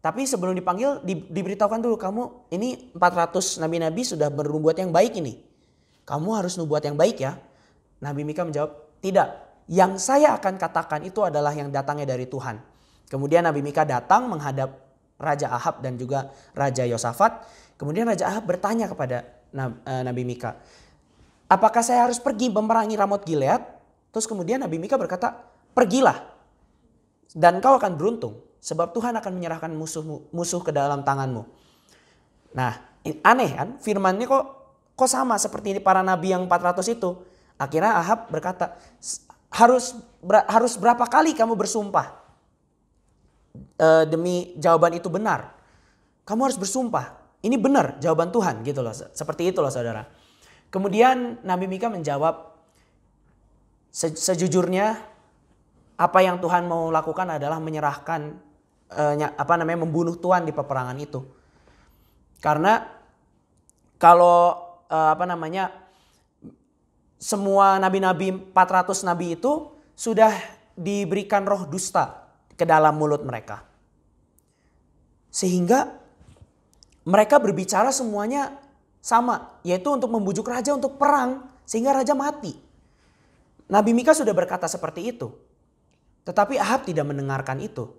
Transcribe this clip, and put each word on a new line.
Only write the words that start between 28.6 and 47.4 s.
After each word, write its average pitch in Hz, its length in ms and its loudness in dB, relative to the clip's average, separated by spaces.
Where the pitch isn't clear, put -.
Tuhan 233 180 -4
akan 214 160 -6
menyerahkan 165 400 -8
musuhmu, 156 640 -10
musuh 170 260 -4
ke 160 140 -4
dalam 139 320 0
tanganmu." 131 400 -2
Nah, 120 240 -4
in-, 151 160 -8
aneh 214 320 4
kan? 196 240 -8
Firmannya 196 480 -2
kok, 269 200 0
kok 262 100 2
sama 254 300 0
seperti 196 400 -4
para 185 240 4
nabi 185 320 0
yang 180 160 -2
empat 175 240 2
ratus 190 160 -2
itu? 196 320 -4
Akhirnya 165 480 0
Ahab 214 320 -2
berkata, 180 400 -6
"S-, - 240 -12
harus 247 400 4
ber-, 196 320 4
harus 233 320 4
berapa 233 240 4
kali 311 320 2
kamu 226 160 2
bersumpah, 202 560 -2
eh, 160 320 6
demi 175 480 -2
jawaban 165 400 4
itu 170 160 -6
benar? 190 400 -4
Kamu 247 240 0
harus 202 80 -4
bersumpah, 196 560 -4